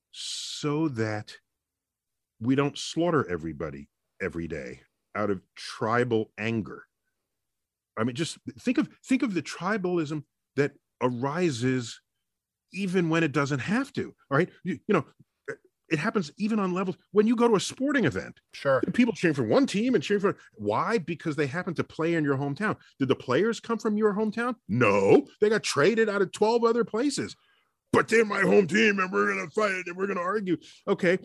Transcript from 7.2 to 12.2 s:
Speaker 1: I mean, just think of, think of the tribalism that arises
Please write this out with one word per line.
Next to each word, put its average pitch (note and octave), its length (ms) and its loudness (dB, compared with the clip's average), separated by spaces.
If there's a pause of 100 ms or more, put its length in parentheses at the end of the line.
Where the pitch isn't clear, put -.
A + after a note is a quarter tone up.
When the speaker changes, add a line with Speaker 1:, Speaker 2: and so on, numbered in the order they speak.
Speaker 1:
I A2 60 0
mean, B2 120 -4
just D#3 220 -6 (220)
think B3 180 0
of, A#3+ 100 0 (160)
think C4 180 0
of A3 120 -2
the D#3+ 80 -2
tribalism F3 800 -4 (320)
that C#3 160 0 (300)
arises B2+ 1000 -2 (720)